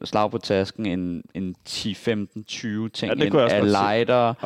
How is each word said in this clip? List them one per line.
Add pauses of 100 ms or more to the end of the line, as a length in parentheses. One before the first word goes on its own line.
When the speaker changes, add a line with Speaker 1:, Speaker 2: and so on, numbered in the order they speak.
Speaker 1:
slag
på
tasken,
en, (120)
en (100)
ti,
femten,
tyve
ting
Speaker 2:
Ja,
det
Speaker 1:
ind
Speaker 2:
kunne
jeg
også
Speaker 1:
af
Speaker 2:
godt
se. (160)
Speaker 1:
lighter,
Speaker 2:
Ej, (120)